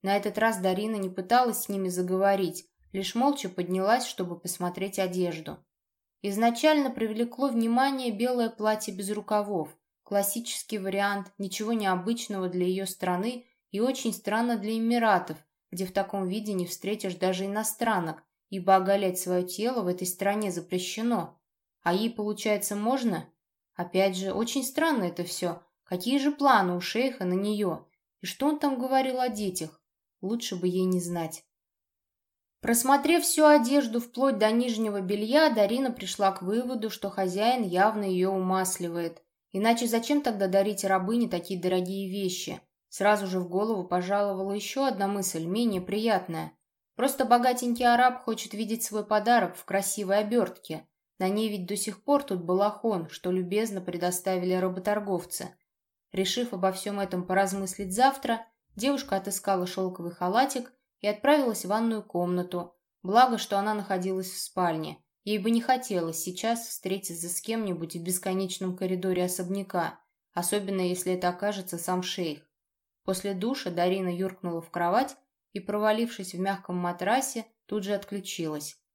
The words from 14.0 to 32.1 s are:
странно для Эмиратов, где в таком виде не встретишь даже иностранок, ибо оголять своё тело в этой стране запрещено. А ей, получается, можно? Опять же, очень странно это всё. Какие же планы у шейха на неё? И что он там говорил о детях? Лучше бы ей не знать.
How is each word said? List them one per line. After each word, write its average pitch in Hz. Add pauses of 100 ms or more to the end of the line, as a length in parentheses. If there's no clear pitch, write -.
странно 226
для 214
Эмиратов, 226 (340)
где 185
в 185
таком 196
виде 208
не 180
встретишь 190
даже 185
иностранок, 202 (260)
ибо 190
оголять 190
своё 180
тело 226
в 180
этой 180
стране 202
запрещено. 180 (420)
А 175
ей, 220
получается, 208
можно? 220 (480)
Опять 185
же, 190
очень 233
странно 302
это 175
всё. 175 (200)
Какие 226
же 285
планы 233
у 175
шейха 226
на 180
неё? 202 (340)
И -
что 269
он 302
там 269
говорил 262
о 254
детях? 196 (400)
Лучше 208
бы 180
ей 185
не 185
знать. 170 (1160)